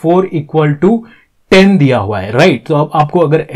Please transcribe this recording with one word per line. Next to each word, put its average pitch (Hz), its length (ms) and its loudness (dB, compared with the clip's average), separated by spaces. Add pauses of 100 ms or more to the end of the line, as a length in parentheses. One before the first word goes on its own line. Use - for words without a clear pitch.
four 180 180 2 (100)
equal 151 400 -2 (100)
to 226 140 2 (540)
ten 196 260 4
दिया 131 200 2
हुआ 101 220 -6
है, 98 120 -8
right? 135 340 0
तो 156 80 -2
अब 151 200 -2
आपको 160 260 0
अगर 156 360 0